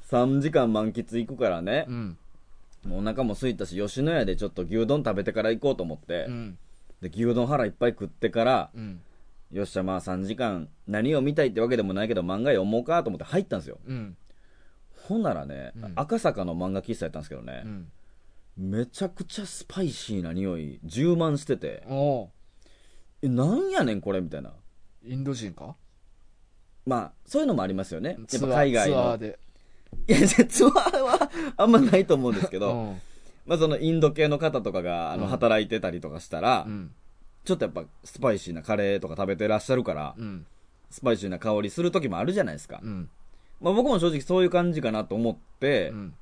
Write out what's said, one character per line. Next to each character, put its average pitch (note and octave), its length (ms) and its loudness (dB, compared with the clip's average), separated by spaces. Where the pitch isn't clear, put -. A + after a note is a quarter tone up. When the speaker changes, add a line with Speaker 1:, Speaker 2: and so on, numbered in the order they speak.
Speaker 1:
三 C3+ 400 2
時 D3+ 100 0
間 B2+ 200 4
満 G#2+ 200 2
喫 A2+ 260 -6
行 A#2 180 -4
く B2 40 -14
か A#2 100 4
ら E2+ 120 -2
ね。 G#2+ 260 0
Speaker 2:
う B2+ 40 -10
ん。 A2 260 -8
Speaker 1:
も E2+ 140 -2
う - 20 -2
お G2+ 40 -2
腹 A2 200 -2
も G#2+ 100 0
空 C3 160 -2
い G#2 80 -4
た G2+ 80 -4
し、 E2+ 100 -10
吉 G#2 280 -2
野 D#3+ 100 2
家 C3+ 120 2
で A2 100 0
ち G#2+ 100 -2
ょ F#2+ 40 -2
っ - 20 -10
と F#2 120 -6
牛 G#2+ 220 0
丼 C#3+ 180 0
食 A2 120 0
べ G2 80 -2
て G2+ 100 -2
か G#2+ 100 0
ら A2 80 2
行 A2+ 80 0
こ C#3 120 2
う B2+ 40 0
と F2+ 80 -6
思 D#2+ 120 -6
っ - 20 -14
て。 - 300 -6
Speaker 2:
う B2+ 40 -8
ん。 A2+ 260 -10
Speaker 1:
で、 F2+ 80 -8
牛 A#2 240 0
丼 B2 140 2
腹 C3+ 180 2
い G2+ 40 0
っ - 20 -8
ぱ - 160 0
い A#2 40 4
食 G#2 140 -8
っ - 20 -8
て - 220 -2
か A2+ 140 0
ら、 A2+ 320 2
Speaker 2:
う A#2 40 -12
ん。 F#2+ 220 -10
Speaker 1:
よ F#2+ 120 -4
っ - 20 -2
し - 120 -6
ゃ、 F#2+ 60 0
ま F#2 140 -2
あ、 F2 40 -4
三 F#2 220 -4
時 G2 120 -4
間 F#2+ 340 -4
何 A2 280 0
を C#3 60 2
見 D3 140 0
た D3+ 80 4
い C3+ 40 4
っ A#2 40 0
て A2 100 0
わ A#2 60 2
け B2 100 2
で A2 60 2
も F#2+ 100 -2
な G2 100 0
い A2 40 -2
け A2+ 60 0
ど、 F#2 80 0
漫 F#2+ 220 -2
画 C#3+ 80 4
読 G2 120 4
も G#2+ 160 2
う B2 40 -4
か E3 200 2
と A2+ 60 -2
思 F2+ 80 -6
っ - 20 -10
て - 60 -10
入 F3+ 160 0
っ - 40 -4
た - 120 -4
ん - 20 -2
で C2+ 60 -12
す - 20 -14
よ。 - 180 -14
Speaker 2:
う C3 80 -8
ん。 G#2 220 -8
Speaker 1:
ほ G#3 100 0
ん A3+ 60 0
な C#3+ 100 0
ら D2 120 -6
ね、 C2+ 300 -12
Speaker 2:
う A2+ 40 -14
ん。 G2+ 160 -12
Speaker 1:
赤 D3+ 240 -2
坂 G#2 260 0
の E2+ 100 -2
漫 F2+ 160 -2
画 F#2+ 100 -2
喫 A2 160 -6
茶 - 80 -6
や D#2+ 40 -6
っ - 20 -12
た D#2 80 -10
ん - 20 -12
で - 40 -12
す - 40 -18
け D2 60 -12
ど B1 60 -12
ね。 B1+ 240 -14
Speaker 2:
う - 20 -12
ん。 F#2+ 240 -12
Speaker 1:
め G2 280 -2
ち - 180 -8
ゃ F#3+ 60 -2
く F#3 140 -12
ち - 180 -10
ゃ G3+ 40 -8
ス - 220 -14
パ - 140 -6
イ E3+ 80 0
シ A2 300 -6
ー - 20 -4
な E2 120 -6
匂 F#2 240 -2
い、 D2 260 -10
充 B2+ 320 2
満 D#3+ 220 2
し C#3+ 80 -6
て C3+ 120 0
て。 A1+ 320 -10
Speaker 2:
お C3+ 360 0
う。 F2+ 40 -20
Speaker 1:
「え、 C#3 60 2
な C3 260 4
ん F#4+ 140 0
や F#4+ 140 2
ね A#2 100 2
ん、 G2 80 -4
こ G2+ 100 -4
れ」 F#2+ 100 0
み E2+ 80 -4
た D2+ 100 -8
い - 20 -10
な。 A#1+ 120 -14
Speaker 2:
イ B2 120 -10
ン C3+ 80 -4
ド C#3 100 -2
人 A2 200 -8
か？ E2 220 -14
Speaker 1:
ま C3 120 2
あ、 G2+ 140 -4
そ - 140 0
う - 20 4
い D4+ 40 2
う - 20 2
の G#3+ 80 2
も G#2 80 2
あ F#2 40 0
り F#2+ 60 -2
ま F#2+ 100 -2
す - 100 -8
よ D#2+ 60 -6
ね。 C#3+ 180 -6
Speaker 2:
ツ C3 100 -4
ア - 40 0
ー、 - 20 0
Speaker 1:
や - 60 0
っ - 20 2
ぱ C3+ 100 4
海 C#3 100 6
外 A2 200 4
の。 - 40 4
Speaker 2:
ツ B2+ 60 4
ア A#2+ 140 2
ー - 20 -8
で。 G#2+ 220 -10
Speaker 1:
い - 40 6
や、 F#3+ 160 8
ツ - 380 6
ア D4 40 12
ー - 320 4
は C4 300 2
あ G3+ 80 6
ん A3+ 60 8
ま A3+ 80 10
な B3 180 6
い F#3+ 80 6
と E3 100 4
思 B2+ 140 2
う - 20 2
ん G#2 40 2
で G2 60 0
す F#3 80 0
け F#2 100 -4
ど。 G2+ 120 0
Speaker 2:
<laughs> - 0 -
う A#2 200 -2
ん。 F#2 100 -8
Speaker 1:
ま E3 80 2
あ、 - 20 0
そ D#3 100 4
の D3 120 2
イ D#3+ 120 2
ン E3 80 4
ド D3+ 120 6
系 D3+ 160 2
の D3 100 2
方 D3+ 240 0
と G2+ 100 -4
か F2+ 120 -2
が、 E2+ 280 -2
あ F2 60 -4
の、 G#2 60 -2
Speaker 2:
う - 20 -2
ん。 G2+ 40 -4
Speaker 1:
働 A2+ 340 4
い G2+ 40 -4
て A2 120 -2
た F#2 100 -2
り F2 100 -6
と D2+ 120 -10
か D#2+ 80 -10
し - 80 -16
た D#2+ 120 -6
ら、 G#2 280 2
Speaker 2:
う G#2+ 40 -8
ん。 F#2+ 220 -10
Speaker 1:
ち - 80 -2
ょ - 40 4
っ - 20 -10
と - 80 -2
や F2+ 60 -4
っ - 20 -16
ぱ E2+ 100 -6
ス - 160 -18
パ B2 140 2
イ G2 60 0
シ - 120 -10
ー - 20 -6
な D#2+ 80 -8
カ G#2+ 140 -2
レ G2+ 220 0
ー - 20 0
と - 80 -8
か D#2 80 -8
食 F#2+ 140 -2
べ G2 60 0
て G#2 120 -2
ら G#2+ 100 4
っ - 20 2
し - 120 -10
ゃ C3 40 4
る B2+ 80 0
か E2+ 120 -2
ら、 D2+ 200 -8
Speaker 2:
う A#2 80 -12
ん。 F#2+ 220 -12
Speaker 1:
ス - 100 -18
パ B2 120 2
イ G#2+ 40 0
シ G2 80 -8
ー F#2+ 40 -2
な F2+ 100 -4
香 A2 220 0
り G#2 100 -2
す E3+ 100 -6
る F3 80 2
時 D#3+ 180 0
も F2 120 -4
あ G2 40 -2
る D#3+ 80 -2
じ G3+ 80 0
ゃ F3 40 2
な G2 80 -2
い D2+ 40 -10
で D2+ 40 -12
す - 80 -18
か。 - 160 -14
Speaker 2:
う G#2+ 40 -10
ん。 F#2 220 -8
Speaker 1:
ま F3+ 120 0
あ、 - 20 2
僕 B3 140 4
も B3 100 4
正 E3+ 120 4
直 D3 120 -2
そ F3+ 180 2
う F#3 40 6
い F3+ 40 4
う - 40 4
感 F3 200 2
じ D#3 100 -2
か A2+ 100 0
な G#2+ 140 -2
と - 100 -4
思 A2+ 160 2
っ - 60 -6
て、 A#2+ 300 2
Speaker 2:
う G#2+ 60 -10
ん。 G2 260 -10